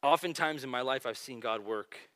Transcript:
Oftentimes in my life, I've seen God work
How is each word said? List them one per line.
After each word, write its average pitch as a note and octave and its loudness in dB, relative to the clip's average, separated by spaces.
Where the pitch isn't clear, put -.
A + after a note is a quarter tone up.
Oftentimes D#3 4
in C3+ -6
my B2 -2
life, C3 0
I've A#2 -2
seen B2 -10
God A2 -2
work G#2 -4